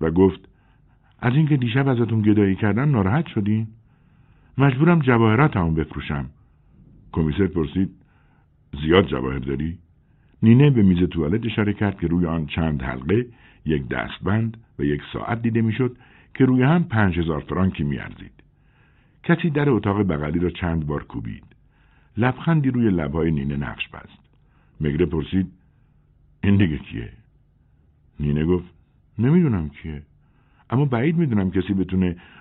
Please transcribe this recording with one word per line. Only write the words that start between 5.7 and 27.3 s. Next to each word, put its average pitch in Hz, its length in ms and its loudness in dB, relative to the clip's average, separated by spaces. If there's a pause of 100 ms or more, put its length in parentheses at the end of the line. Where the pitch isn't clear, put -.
بفروشم.» 73 580 -6 (840)
کمیسر 80 360 0
پرسید: 85 420 -2 (920)
«زیاد 82 260 4
جواهر 65 320 -4
داری؟» 69 380 -6 (680)
نینه 127 260 8
به 120 140 4
میز 92 200 4
توالت 85 420 -2
اشاره 104 280 -2
کرد 98 260 -4
که 85 80 -4
روی 87 180 0
آن 82 200 -2
چند 76 360 -2
حلقه، 65 440 -2 (400)
یک 73 220 -2
دستبند 104 680 -4 (220)
و 71 40 -6
یک 73 180 -2 (120)
ساعت 113 280 -6
دیده 117 200 0
می‌شد 117 360 -2 (360)
که 139 120 4
روی 127 180 4
هم 165 200 4
پنج 104 360 0
هزار 80 200 -2
فرانکی 80 440 -2
می‌ارزید. 50 600 -10 (800)
کسی 170 260 2
در 147 200 0
اتاق 104 380 2
بغلی 76 320 -2
را 87 100 0
چند 82 380 -2
بار 73 160 -4
کوبید. 55 400 -12 (720)
لبخندی 131 540 0
روی 120 180 2
لب‌های 80 420 0
نینه 71 260 -4
نقش - 320 -10
بست. - 300 -20 (600)
مگره 76 240 0
پرسید: 85 460 -4 (920)
«این 101 140 2
دیگه 80 200 2
کیه؟» 58 320 -14 (1120)